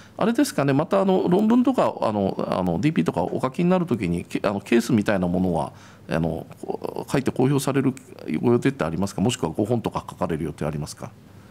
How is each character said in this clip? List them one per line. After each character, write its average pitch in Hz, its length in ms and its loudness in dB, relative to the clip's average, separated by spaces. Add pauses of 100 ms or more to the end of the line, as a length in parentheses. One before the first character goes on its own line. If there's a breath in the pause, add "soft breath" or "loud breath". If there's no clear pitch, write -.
(200 loud breath)
あ - 60 2
れ 233 80 2
で 285 120 2
す - 80 -8
か 139 120 0
ね、 139 80 2
ま 151 140 2
た 196 140 2
あ 190 40 2
の 190 240 2
論 208 180 4
文 247 160 6
と 254 120 2
か、 139 260 2
あ 110 100 0
の、 101 240 0 (140)
あ 92 140 0
の、 87 180 0
デ 147 80 2
ィ - 20 -4
ー 165 40 -2
ピ - 80 2
ー - 20 0
と - 80 -2
か 85 100 0
お 90 160 -2
書 131 120 -2
き 175 120 -2
に 175 60 4
な 185 80 4
る 170 80 0
と 127 100 0
き 98 140 -2
に、 87 160 -2
け-、 - 180 -6
あ 104 80 0
の、 101 100 -4
ケ - 160 2
ー 117 40 4
ス - 100 -2
み 107 120 4
た 107 100 2
い 95 60 2
な 90 80 0
も 90 120 0
の 92 140 0
は、 73 200 -2 (360 loud breath)
あ 80 100 0
の、 80 280 -2 (120)
こ-、 - 500 -8
書 - 100 -2
い 120 40 -4
て - 60 0
公 - 140 0
表 135 160 2
さ 139 120 -4
れ 131 120 2
る - 100 2 (480)
ご 120 100 2
予 120 80 4
定 139 100 2
っ - 20 -4
て 139 120 -2
あ 80 60 -2
り 82 80 -6
ま 98 80 0
す - 80 -6
か？ - 80 -2
も 123 80 2
し - 80 -4
く - 80 -4
は 80 100 -2
五 107 80 0
本 113 180 0
と 90 100 -4
か - 180 -8
書 - 60 -16
か 90 100 -4
れ 85 120 -2
る 78 60 -4
予 76 100 -4
定 76 120 -6
あ 73 60 -2
り 73 80 -6
ま 76 80 -8
す - 80 -14
か？ - 160 -14 (400 loud breath)